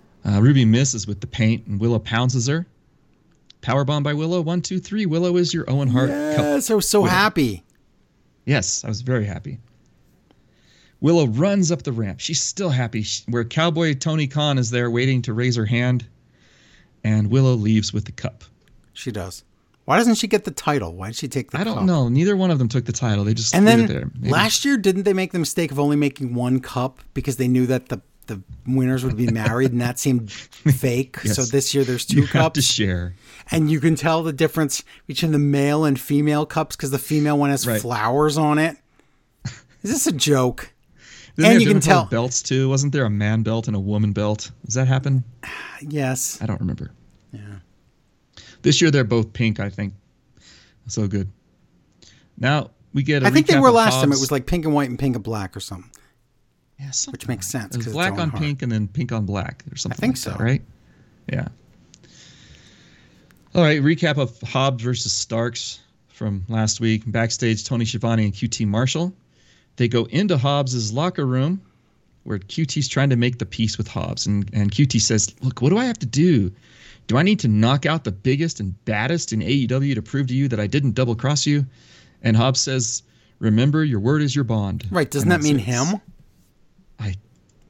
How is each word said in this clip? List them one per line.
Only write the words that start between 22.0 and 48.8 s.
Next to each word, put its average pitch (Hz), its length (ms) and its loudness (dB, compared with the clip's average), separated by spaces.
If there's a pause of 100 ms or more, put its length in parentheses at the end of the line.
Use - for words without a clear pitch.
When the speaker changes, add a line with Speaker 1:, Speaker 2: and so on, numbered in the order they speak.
Speaker 1:
Neither 175 260 2
one 185 140 2
of 156 80 2
them 123 100 2
took 120 180 -2
the 113 60 -4
title. 104 340 -2
They 110 100 2
just 113 180 -2
Speaker 2:
And 196 140 6
Speaker 1:
leave 233 100 8
Speaker 2:
then 226 80 4
Speaker 1:
it - 80 -2
there. - 220 -6
Maybe. - 160 -4
Speaker 2:
last 208 340 0
year, 277 120 2
didn't 190 260 0
they 196 100 2
make 185 180 -2
the 180 60 -4
mistake 165 340 -2
of 139 80 -4
only 147 180 2
making 135 360 -2
one 123 260 0
cup 127 420 -6 (120)
because 135 240 -4
they 127 100 0
knew 127 200 2
that 127 220 -2
the, 98 120 -6 (240)
the 101 160 -10 (240)
winners 127 400 0
would 120 120 -2
be 120 120 0
married, 113 420 0
and 120 100 0
that 120 180 -4
seemed 120 320 -2
Speaker 1:
<laughs> - 0 -
Speaker 2:
fake? 131 920 -2
Speaker 1:
Yes. 104 120 -2
Speaker 2:
So 135 80 -2
this 135 320 -2
year 139 80 4
there's 123 220 -2
two - 160 -2
Speaker 1:
You - 20 -
have 160 300 2
to 143 80 0
Speaker 2:
cups. - 20 2
Speaker 1:
share. 90 500 -2 (380)
Speaker 2:
And 156 180 2
you 156 100 2
can 160 160 2
tell 160 280 0
the 160 100 -4
difference 151 500 -2 (220)
between 156 280 -2
the 147 40 4
male 143 480 2
and 135 140 2
female 147 480 0
cups - 280 -4
'cause 139 140 -6
the 139 80 0
female 147 400 0
one 143 140 2
has 135 160 -2
Speaker 1:
Right. 110 120 0
Speaker 2:
flowers 120 600 0
on 151 180 2
it. 156 200 0 (1080)
Is 208 80 -4
this 285 160 0
a 214 40 2
joke? 135 600 0 (640)
Speaker 1:
Didn't 165 160 8
Speaker 2:
And 233 80 10
Speaker 1:
they 233 40 8
Speaker 2:
you 196 40 4
can 202 80 6
Speaker 1:
have 135 80 4
different - 0 -
Speaker 2:
tell 151 220 4
Speaker 1:
belts 123 360 -2
too. 135 280 0
Wasn't 139 240 2
there 139 120 0
a 104 60 0
man 107 320 0
belt 113 240 -2
and 107 80 -2
a 98 40 -2
woman 104 340 0
belt? 104 360 -2 (160)
Does 107 80 -8
that 127 140 0
happen? 131 360 0 (200)
Speaker 2:
<sighs> - 100 -14 (280)
Yes. 143 600 -4
Speaker 1:
I - 40 -6
don't 104 160 -4
remember. - 300 -6 (420)
Speaker 2:
Yeah. 107 80 -16 (1200)
Speaker 1:
This 170 200 2